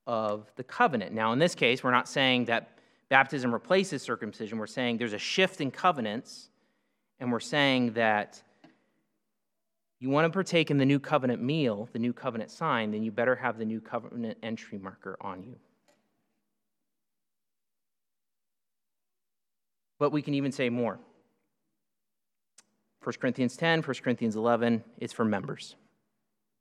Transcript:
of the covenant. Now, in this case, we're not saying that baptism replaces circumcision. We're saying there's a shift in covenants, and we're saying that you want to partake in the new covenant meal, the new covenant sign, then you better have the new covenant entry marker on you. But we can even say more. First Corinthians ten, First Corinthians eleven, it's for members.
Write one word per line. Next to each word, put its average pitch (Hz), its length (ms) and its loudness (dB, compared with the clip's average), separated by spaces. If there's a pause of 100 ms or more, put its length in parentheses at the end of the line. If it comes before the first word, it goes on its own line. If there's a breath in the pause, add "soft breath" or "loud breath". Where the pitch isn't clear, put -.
of 110 520 -2
the 123 60 -10
covenant. 123 500 0
Now, 110 180 2
in 123 80 2
this 170 160 4
case, 127 260 4
we're 127 100 2
not 123 180 4
saying 127 360 2
that 117 320 -2 (300 soft breath)
baptism 135 460 4
replaces 180 480 0
circumcision. 113 560 -6
We're 107 100 -6
saying 120 300 -2
there's 110 160 -2
a 104 60 -4
shift - 420 0
in 135 100 -2
covenants, 127 800 -2 (720)
and 123 100 -2
we're 117 80 0
saying 131 540 2
that 107 480 0 (1600)
you 131 120 -4
want 151 140 4
to 170 40 4
partake 170 400 2
in 143 80 4
the 135 80 6
new 139 140 4
covenant 131 420 2
meal, 123 500 0
the 127 60 -8
new 120 160 0
covenant 117 380 -6
sign, 120 400 -2
then 107 100 -4
you 110 100 -4
better 120 240 2
have 120 220 -4
the 110 80 -6
new 110 160 -4
covenant 117 600 -8
entry 113 340 -10
marker 95 420 -12
on 92 220 -10
you. 123 140 -18 (4000)
But 143 140 2
we 151 100 0
can 143 140 -2
even 139 160 0
say 127 180 0
more. 117 300 -2 (2000)
First - 180 -8
Corinthians 127 380 -2
ten, 165 240 2
First 135 220 -6
Corinthians 117 320 0
eleven, 113 480 2 (160)
it's 117 140 -8
for 117 120 0
members. 98 500 -4 (840)